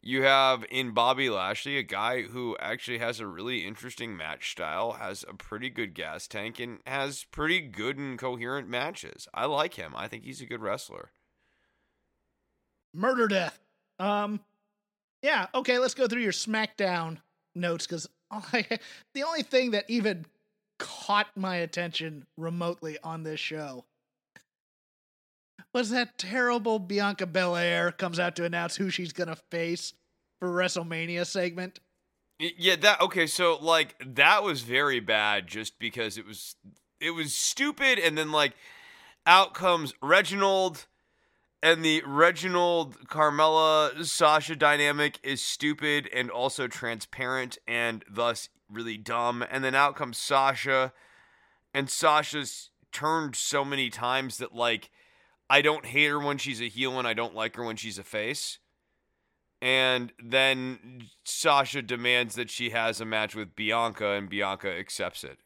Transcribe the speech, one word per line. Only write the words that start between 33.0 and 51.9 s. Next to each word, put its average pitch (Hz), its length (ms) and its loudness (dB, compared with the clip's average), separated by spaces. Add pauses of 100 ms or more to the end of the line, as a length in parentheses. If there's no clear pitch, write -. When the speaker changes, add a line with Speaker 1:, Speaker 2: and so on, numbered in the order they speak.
Speaker 1:
so, 170 340 2
like, 160 340 4 (200)
that 180 280 8
was 151 200 -2
very 131 360 2
bad 104 480 2
just 107 320 -10
because 110 380 -6
it 104 80 -14
was, 104 300 -14 (440)
it 156 120 -4
was 160 220 -4
stupid, 277 640 2
and 165 180 2
then, 156 160 -2
like, 147 200 2 (720)
out 185 280 8
comes 170 480 0
Reginald, 208 840 4 (760)
and 160 220 6
the 156 200 4
Reginald 170 920 4 (100)
Carmella 156 960 4
Sasha 156 540 4
dynamic 147 680 4
is 135 180 -4
stupid 147 680 -2
and 123 200 -2
also 127 360 -2
transparent 123 1000 -6
and 117 420 -2
thus 117 400 -2 (180)
really 113 300 -8
dumb. 120 520 -2
And 135 140 -4
then 131 120 0
out 139 200 4
comes 123 220 -6
Sasha, 135 760 2 (800)
and 139 160 -2
Sasha's 151 840 0 (200)